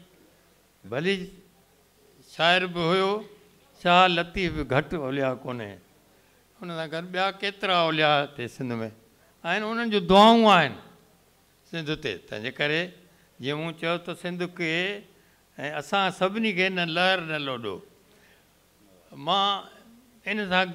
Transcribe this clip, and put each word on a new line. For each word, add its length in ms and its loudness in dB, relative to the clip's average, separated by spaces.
ڀلي 280 -2
شاعر 400 2
به 80 -4
هيو، 180 2
شاهه 260 6
لطيف 480 -2
به 160 -2
گهٽ 220 0
اوليا 360 -2
ڪونهي. 340 -10
هن 60 -12
سان 160 -6
گڏ 200 -8
ٻيا 140 0
ڪيترا 440 -2
اوليا 240 2
هتي 320 -8
سنڌ ۾ 160 -6
آهن، 200 -2
انهن 300 -4
جون 160 0
دعائون 360 10
آهن 180 4
سنڌ 180 -8
تي. 120 -4
تنهنجي 300 -10
ڪري 240 0
جيئن 200 -4
مون 160 -8
چيو 280 -4
ته 160 -8
سنڌ 180 -8
کي ۽ 160 -4
اسان 420 -2
سڀني 380 0
کي 120 2
نه 160 -2
لهر 220 2
نه 80 -4
لوڏو. 400 -6
مان 560 -2
ان 120 -4
سان 260 2